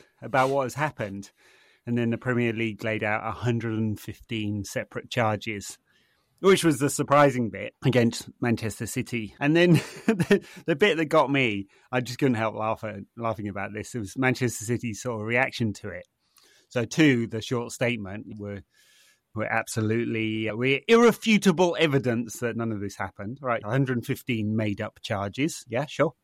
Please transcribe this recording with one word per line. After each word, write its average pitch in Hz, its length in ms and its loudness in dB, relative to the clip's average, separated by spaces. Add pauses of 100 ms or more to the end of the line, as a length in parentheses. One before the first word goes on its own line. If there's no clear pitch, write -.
(220)
about 131 260 2
what 139 140 2
has 117 120 -4
happened. 107 560 -4 (540)
And 120 120 -2
then 117 140 2
the 113 80 -2
Premier 120 340 0
League 110 320 -4
laid 110 180 -2
out 107 240 -2
a 113 40 -4
hundred 113 480 -2
and 107 200 -2
fifteen 104 680 -6
separate - 440 -8
charges, 107 680 -2 (640)
which 185 220 6
was 151 160 4
the 143 120 2
surprising 139 580 4
bit 98 340 -10
against 120 460 4 (140)
Manchester 113 420 -2
City. 113 560 -6
And 147 160 2
then 175 160 6
<laughs> - 340 0
the, 202 380 2 (220)
the 165 100 2
bit 160 220 2
that 160 80 0
got 139 240 4
me, 113 360 0 (240)
I 127 120 0
just 120 160 -10
couldn't 131 160 4
help 110 200 -2
laugh 110 300 -4
at, 104 120 -8 (200)
laughing 110 320 -4
about 98 240 -6
this. 104 220 -10
It 120 60 -6
was 98 180 -8
Manchester 127 480 -2
City's 113 340 -4
sort 117 220 -8
of 107 40 -8
reaction 117 480 0
to - 140 -12
it. 90 180 -12 (640)
So, 120 160 -2
two, 127 420 4
the 107 140 -8
short 120 320 -6
statement 107 540 -4 (100)
were, 101 240 -10 (760)
were 110 160 -4
absolutely, 110 1000 -2
uh, 107 60 -6
we're 131 320 0
irrefutable 202 920 6
evidence 120 600 0
that 117 140 -2
none 113 160 -2
of 104 100 -4
this 101 160 -8
happened. 104 440 -8
Right, 120 240 -2
a 104 60 -6
hundred 127 260 2
and 117 80 -2
fifteen 110 520 -2
made-up 107 440 -4
charges. 104 680 -4
Yeah, 123 200 -4
sure. 151 260 0 (120)